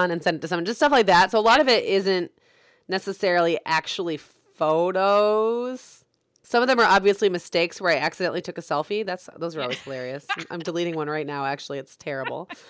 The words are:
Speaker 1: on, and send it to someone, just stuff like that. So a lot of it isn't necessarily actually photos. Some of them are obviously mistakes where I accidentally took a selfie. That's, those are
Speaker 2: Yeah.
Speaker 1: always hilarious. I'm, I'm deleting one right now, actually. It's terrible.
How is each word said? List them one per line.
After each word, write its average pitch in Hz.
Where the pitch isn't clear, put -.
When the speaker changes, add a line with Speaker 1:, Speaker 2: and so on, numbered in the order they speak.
Speaker 1:
on, 175
and 170
send 170
it 135
to 165
someone, 170
just 233
stuff 294
like 247
that. 185
So 226
a -
lot 226
of 269
it 226
isn't 190
necessarily 180
actually 160
photos. 208
Some 240
of 254
them 254
are 226
obviously 196
mistakes 175
where 175
I 151
accidentally 165
took -
a -
selfie. 160
That's, 185
those 165
are 156
Speaker 2:
Yeah. 139
Speaker 1:
always 123
hilarious. 131
I'm, 165
I'm 180
deleting 170
one 151
right 151
now, 143
actually. 139
It's -
terrible. 135